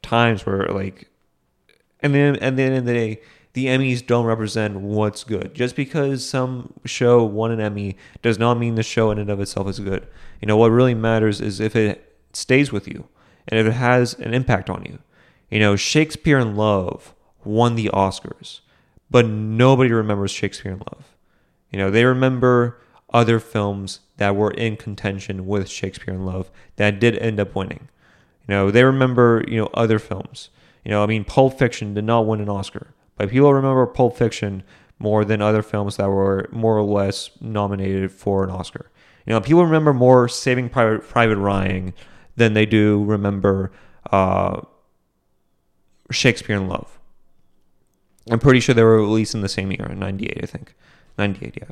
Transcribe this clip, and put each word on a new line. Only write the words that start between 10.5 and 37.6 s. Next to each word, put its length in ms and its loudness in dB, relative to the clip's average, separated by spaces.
what 140 6
really 240 4
matters 440 0
is 200 -6
if 160 -2
it 420 -2
stays 380 2
with 160 -6
you 200 -14
and 120 0
if 80 2
it 60 2
has 420 2
an 180 -6
impact 360 0
on 160 -8
you. 140 -16
You 100 0
know, 160 4
Shakespeare 640 0
in 160 -2
Love 580 -2
won 320 2
the 180 -2
Oscars, 680 -4
but 180 4
nobody 640 2
remembers 400 -2
Shakespeare 400 -8
in 80 -12
Love. 360 -18
You 80 -6
know, 120 0
they 140 4
remember 720 2
other 260 4
films 600 -6
that 180 0
were 160 0
in 260 -4
contention 680 -8
with 220 -4
Shakespeare 460 -10
in 120 -6
Love 240 -6
that 220 0
did 180 2
end 220 -4
up 140 -4
winning. 360 -8
You 80 0
know, 160 2
they 120 8
remember, 640 4
you 120 -4
know, 140 -2
other 260 0
films. 500 -12
You 80 -8
know, 120 0
I 20 2
mean, 180 -2
Pulp 340 2
Fiction 360 -2
did 120 -4
not 200 2
win 160 -2
an 80 -6
Oscar, 440 -10
but 140 -4
people 240 6
remember 320 2
Pulp 320 0
Fiction 460 -4
more 260 0
than 160 -2
other 200 2
films 360 -6
that 120 0
were 420 0
more 260 0
or 60 2
less 560 -2
nominated 720 -4